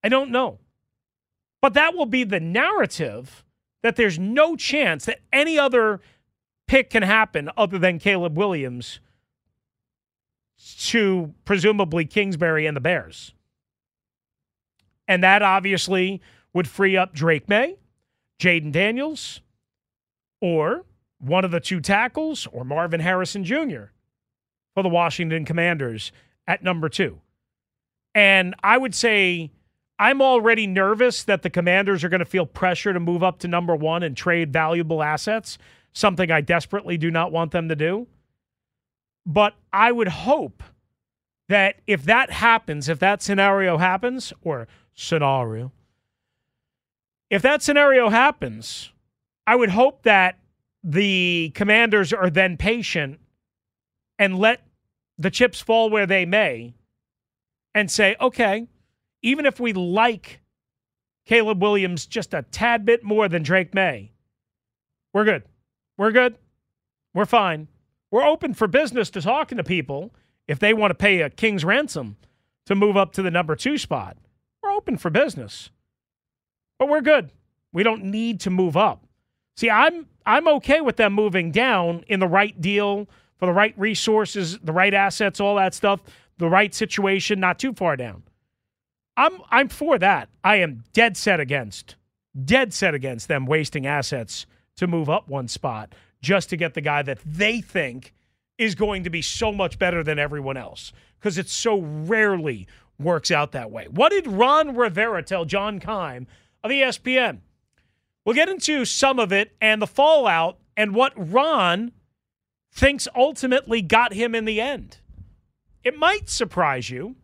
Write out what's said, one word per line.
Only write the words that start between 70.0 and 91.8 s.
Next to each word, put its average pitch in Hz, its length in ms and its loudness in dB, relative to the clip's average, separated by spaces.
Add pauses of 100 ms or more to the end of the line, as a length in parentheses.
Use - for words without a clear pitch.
if 147 100 -4
they 208 160 4
want 214 180 2
to 165 40 -2
pay 190 260 2
a 147 80 -2
king's 202 360 -2
ransom 170 520 -2 (480)
to - 80 -2
move 202 220 4
up 196 180 2
to 190 80 -4
the 185 80 -2
number 165 260 -2
two 285 220 -2
spot. 107 400 -8 (460)
We're 403 80 -2
open 403 260 -4
for 170 120 -4
business. 165 600 -2 (1080)
But 262 100 0
we're 302 140 2
good. 247 300 2 (420)
We 175 100 0
don't 220 220 0
need 214 360 -4
to - 80 -4
move 185 280 0
up." 190 280 2 (520)
See, 233 120 0
I'm, 302 380 2 (180)
I'm 277 220 2
okay 294 320 2
with 269 160 -2
them 208 160 2
moving 196 400 0
down 180 560 0
in 196 140 -2
the 190 80 2
right 202 320 0
deal, 202 480 -2 (280)
for - 80 -4
the 180 60 0
right 208 260 2
resources, 208 840 -2
the 160 120 -6
right 185 220 2
assets, 196 480 0
all 202 160 2
that 190 160 0
stuff, 196 260 0 (380)
the 170 100 -2
right 190 260 4
situation, 196 680 -2
not 185 180 0
too 262 140 -4
far 165 240 -2
down. 110 260 -12 (920)
I'm, 320 240 2 (100)
I'm 254 160 4
for 294 320 0
that. 175 300 2 (160)
I 208 120 4
am 147 360 -4
dead 226 240 2
set 185 240 0
against, 127 560 -8 (480)